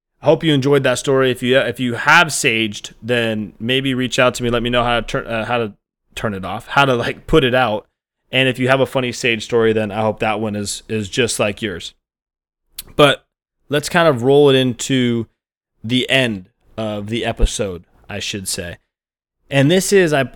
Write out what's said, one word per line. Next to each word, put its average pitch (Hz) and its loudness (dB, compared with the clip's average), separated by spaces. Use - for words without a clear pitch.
I - -6
hope 151 2
you 160 2
enjoyed 143 2
that 127 0
story. 131 2
If 123 -6
you, 123 2
if 120 -2
you 120 -2
have 160 4
saged, 113 -2
then 113 -2
maybe 131 -2
reach 127 -2
out 127 2
to - -8
me. 120 0
Let 117 0
me 117 -4
know 123 0
how 120 0
to 113 -6
turn, - -6
uh, 113 -6
how 120 -2
to 110 -2
turn 107 -4
it 95 -8
off, 98 -10
how 143 2
to, 131 2
like, 120 -6
put 156 4
it 123 0
out. 113 -2
And 131 2
if 123 -4
you 127 -2
have 135 4
a 127 2
funny 127 -2
sage 113 -2
story, 113 2
then 107 -2
I 107 -4
hope 107 0
that 110 -2
one 107 -4
is, 101 -8
is 107 -4
just 117 -2
like 107 -2
yours. 95 -8
But 143 2
let's 143 -4
kind 170 2
of 123 0
roll 143 6
it 131 6
into 123 0
the 127 0
end 117 0
of 107 -6
the 110 -4
episode, 110 -2
I 101 -10
should 95 -8
say. 87 -8
And 139 4
this 190 2
is, 180 4
I, 139 0